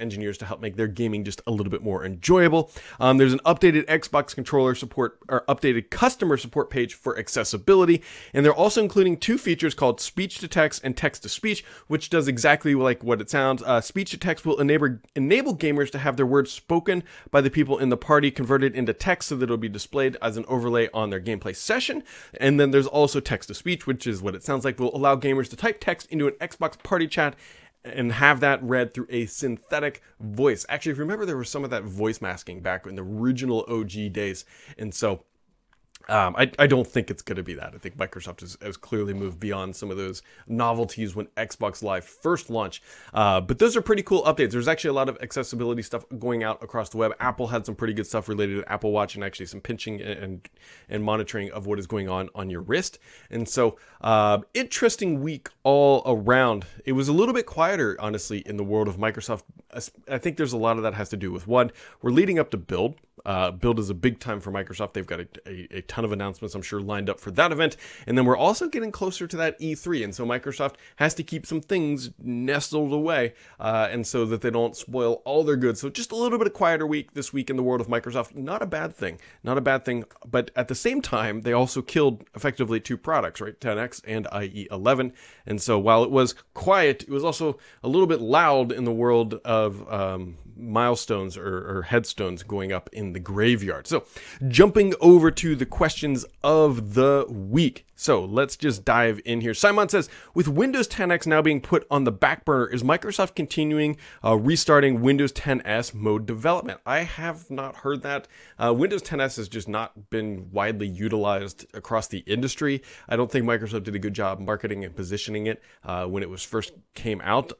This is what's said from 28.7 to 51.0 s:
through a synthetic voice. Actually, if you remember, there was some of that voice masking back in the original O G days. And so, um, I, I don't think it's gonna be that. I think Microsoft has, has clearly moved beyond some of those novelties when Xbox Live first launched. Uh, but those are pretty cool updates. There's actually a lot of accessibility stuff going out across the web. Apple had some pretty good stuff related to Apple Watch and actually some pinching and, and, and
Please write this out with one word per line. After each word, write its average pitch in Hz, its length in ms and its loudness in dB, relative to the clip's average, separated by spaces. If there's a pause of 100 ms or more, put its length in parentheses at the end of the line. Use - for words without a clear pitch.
through 123 160 -8
a 120 160 -4
synthetic 143 760 -4 (200)
voice. 110 500 0
Actually, 156 220 -4
if 135 40 -4
you 143 60 -6
remember, 202 240 -4
there 165 100 -4
was 123 140 -8
some 143 140 -6
of 127 60 -6
that 113 120 -4
voice 104 400 -4
masking 90 400 -10
back 92 240 -4
in 95 80 -14
the 95 80 -10
original 117 640 -2
O 117 160 -4
G 104 240 -8
days. 98 380 -6 (320)
And 107 160 -12
so, 101 300 -2 (840)
um, 98 300 2
I, 127 220 2
I 147 80 8
don't 127 200 4
think - 240 -4
it's 98 120 -10
gonna 92 200 -8
be 87 120 -10
that. - 200 -12
I 101 40 -18
think 92 180 -14
Microsoft 90 440 -10
has, 87 200 -16
has 101 160 -12
clearly 104 380 -4
moved 95 260 -8
beyond 95 340 -6
some 104 160 -12
of 92 60 -8
those 95 240 -8 (260)
novelties 113 720 -2
when 104 120 -8
Xbox 107 540 -6
Live 95 220 -4
first - 460 -4
launched. 107 340 -6 (300)
Uh, 101 260 4
but 92 180 -4
those 226 160 6
are 233 60 2
pretty 202 220 0
cool 185 220 2
updates. 151 260 2
There's 120 180 -2
actually 160 220 0
a 139 40 0
lot 135 140 0
of 127 140 -6
accessibility 120 580 -4
stuff 113 240 -8 (140)
going 117 260 -2
out 110 180 -4
across 107 280 -6
the 110 80 -8
web. 110 220 2
Apple 123 260 -2
had 113 180 -4
some 110 100 -8
pretty 110 200 -4
good 104 120 -4
stuff - 220 -4
related 101 320 -2
to - 100 -10
Apple 107 220 -2
Watch 104 220 0
and 104 100 -10
actually 95 220 -10
some 98 160 -16
pinching 110 400 -8
and, - 80 -8
and, 95 380 -10 (420)
and 104 120 -4